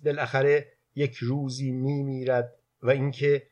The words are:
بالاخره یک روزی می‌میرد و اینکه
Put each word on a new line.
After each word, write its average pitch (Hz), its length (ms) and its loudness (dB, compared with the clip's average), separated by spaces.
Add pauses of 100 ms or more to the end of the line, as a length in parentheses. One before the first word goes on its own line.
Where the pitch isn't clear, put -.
بالاخره 143 680 2 (240)
یک 139 200 -2
روزی 131 560 -4
می‌میرد 131 840 -2 (260)
و 117 80 2
اینکه 139 640 2